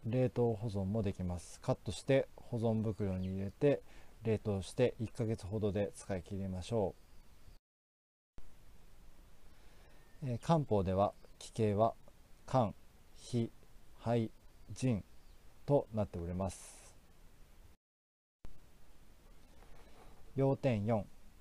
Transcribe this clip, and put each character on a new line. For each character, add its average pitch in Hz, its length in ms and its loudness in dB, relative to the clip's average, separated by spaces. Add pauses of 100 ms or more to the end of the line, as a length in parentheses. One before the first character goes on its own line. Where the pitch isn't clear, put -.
冷 127 240 4
凍 120 240 4
保 107 160 -2
存 98 160 0
も 107 180 0
で 98 120 0
き - 80 -6
ま 87 160 -2
す。 - 220 -14
カ - 120 0
ッ 123 100 0
ト 113 100 -4
し - 100 -6
て - 340 4
保 - 220 -6
存 110 240 2
袋 101 340 0
に 92 120 -2
入 95 160 -2
れ 98 60 -4
て、 143 300 4 (420)
冷 110 160 2
凍 101 220 0
し - 140 -8
て 123 260 4
一 107 100 -4
ヶ - 140 -2
月 110 220 -2
ほ 101 140 -2
ど 104 120 2
で 101 220 0
使 - 200 -8
い 90 80 -4
切 101 120 -10
り 98 120 -4
ま 92 140 -4
し 87 140 -8
ょ 101 200 2 (3250)
う。 147 60 -4
え 123 60 0
ー、 113 120 -2
漢 165 140 8
方 107 240 4
で 92 80 2
は、 98 220 6 (240)
気 - 140 -14
形 107 200 4
は 104 220 6 (520)
肝、 117 280 4 (420)
脾、 - 340 -2 (500)
肺、 117 300 2 (420)
腎 113 300 2 (640)
と 143 300 4
な 107 100 2
っ - 20 -8
て - 120 -8
お 85 80 -4
り 90 80 -4
ま 95 160 0
す。 - 440 -16 (3500)
要 135 180 6
点 117 300 4
四、 107 220 2 (340)